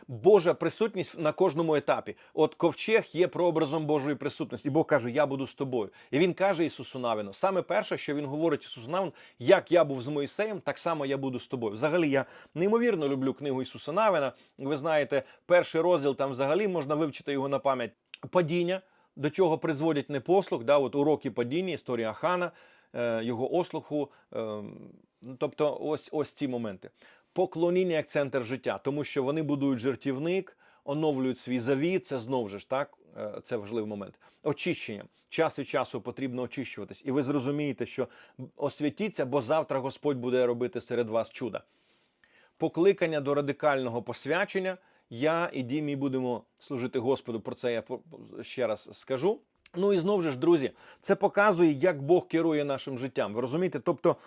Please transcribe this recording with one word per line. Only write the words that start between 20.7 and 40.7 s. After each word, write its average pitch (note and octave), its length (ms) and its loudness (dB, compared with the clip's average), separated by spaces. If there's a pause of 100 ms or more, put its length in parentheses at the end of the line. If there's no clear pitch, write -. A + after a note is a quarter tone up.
от C3+ 180 2
уроки C#3+ 360 2
падіння, D3 420 -2
історія A#2 360 -4
Ахана, F3 420 -2 (420)
е, A#2 300 -2
його A#2+ 320 -4
ослуху, D3+ 560 -4 (220)
е, G#2+ 300 -6 (760)
тобто D3 440 0
ось, D3 300 -4
ось D3 200 -2
ці - 160 -6
моменти. A2+ 420 -6 (440)
Поклоніння F3+ 640 0
як D3+ 140 -2
центр C#3 340 0
життя, A#2 400 -4
тому C#3+ 200 -2
що C3+ 200 -2
вони D3+ 200 0
будують C#3 360 0
жертівник, C#3 800 -2 (260)
оновлюють C#3+ 560 0
свій B2+ 200 -2
завіт, C#3+ 460 0
це C3+ 140 -4
знову A#2 300 -4
ж, G2 200 -12
так, C#3 280 -4 (200)
е, G#2+ 260 -8
це B2 140 -6
важливий G#2+ 320 -4
момент. G2+ 300 -10 (240)
Очищення. - 600 -4 (260)
Час D#3+ 300 0
від C3 80 -6
часу B2+ 340 -4
потрібно B2+ 400 -6
очищуватись. A2+ 640 -10
І C3+ 60 -4
ви C#3 120 2
зрозумієте, C#3+ 640 -2
що A#2 220 -6 (500)
освятіться, D3 680 -2
бо C#3 160 0
завтра C#3 380 0
Господь C3+ 380 -4
буде B2 280 2
робити A#2+ 360 -2